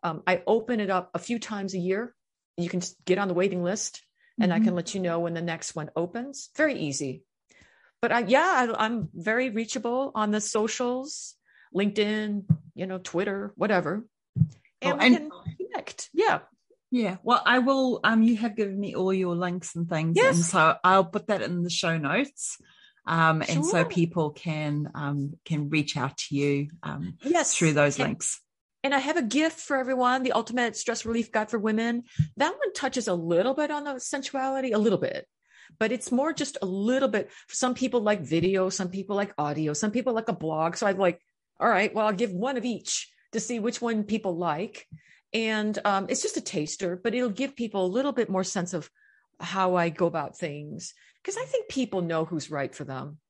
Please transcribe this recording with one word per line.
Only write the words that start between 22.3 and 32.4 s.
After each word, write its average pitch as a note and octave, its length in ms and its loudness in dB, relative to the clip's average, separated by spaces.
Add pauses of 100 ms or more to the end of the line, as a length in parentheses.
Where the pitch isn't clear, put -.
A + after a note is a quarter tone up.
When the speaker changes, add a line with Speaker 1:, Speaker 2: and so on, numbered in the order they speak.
Speaker 2:
Um, D#3+ 360 4
and D#3 240 0
so F3+ 160 2
Speaker 1:
Sure. E3 40 4
Speaker 2:
people E3 460 0
can, D3+ 640 -4
um, C#3+ 500 -4
can D3 260 -2
reach D3+ 280 0
out C3+ 200 -4
to - 180 -6
you, C#3+ 320 0 (160)
um, D3+ 400 -8
Speaker 1:
Yes. D#4 320 0
Speaker 2:
through D#3+ 180 4
those C#3+ 240 4
Speaker 1:
And, C#3 120 0
Speaker 2:
links. - 300 -6 (440)
Speaker 1:
and C#4 100 0
I C#4 60 2
have D4 180 -2
a D#4 60 0
gift D4+ 360 0
for C#4+ 180 -2
everyone, B3+ 440 2
the B3+ 120 0
Ultimate A#3 440 -2
Stress - 280 -4
Relief A#3 260 -2
Guide G#3+ 180 0
for A#3 80 -2
Women. A3+ 460 0 (340)
That D#4 180 2